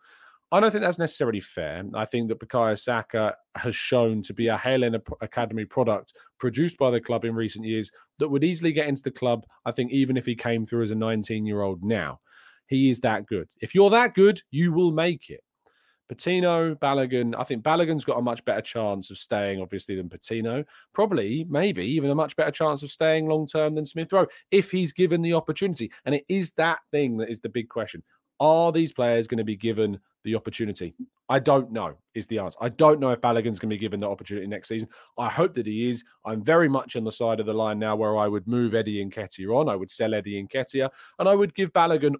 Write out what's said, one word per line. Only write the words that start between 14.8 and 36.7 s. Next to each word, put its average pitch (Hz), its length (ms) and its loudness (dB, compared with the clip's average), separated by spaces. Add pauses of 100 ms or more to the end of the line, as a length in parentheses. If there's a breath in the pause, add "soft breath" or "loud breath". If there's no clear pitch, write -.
make 160 360 0
it. - 160 -16 (640)
Patino, 170 640 0
Balogun, 131 640 0
I 123 60 -4
think 117 180 -4
Balogun's 160 440 2
got 123 120 0
a 120 40 -2
much 120 240 -2
better 110 160 0
chance 101 480 -4
of 98 80 -16
staying, 101 420 -2
obviously, 95 340 -8
than 92 140 -6
Patino. 113 560 -6 (300 soft breath)
Probably, 160 560 0
maybe, 151 340 0
even 139 240 0
a 143 60 2
much 151 200 0
better 156 160 0
chance 147 320 -2
of 143 80 -12
staying 160 380 2
long-term 156 460 0
than 156 100 -4
Smith 160 260 -8
Rowe, 190 160 4 (240 loud breath)
if 190 200 4
he's 180 240 0
given 175 260 2
the 170 140 0
opportunity. 160 580 -2 (140 loud breath)
And 139 80 0
it 143 160 -2
is 185 220 0
that 160 260 2 (120)
thing 135 280 0
that 110 100 -4
is 113 120 -8
the - 100 -10
big 113 180 -6
question. 104 340 -8 (380)
Are 160 320 6
these 160 200 0
players 117 360 2
gonna 113 160 -2
be 107 100 -4
given 104 460 -2 (240)
the 107 100 -4
opportunity? 104 600 -6 (340)
I 135 100 2
don't 135 320 2
know 98 240 -6 (200)
is 110 120 -8
the 110 140 -4
answer. 90 200 -8
I 120 100 -2
don't 151 280 6
know 135 120 2
if 120 100 0
Balogun's 117 400 2
gonna 113 100 -4
be 107 80 -4
given 104 220 -4
the 101 80 -4
opportunity 101 400 -8
next 104 200 -10
season. 113 200 -6 (280 loud breath)
I 117 120 -2
hope 165 260 0
that 117 120 -4
he 110 220 -2
is. 117 160 -4 (200 soft breath)
I'm 110 180 -4
very 160 260 6
much 135 280 -2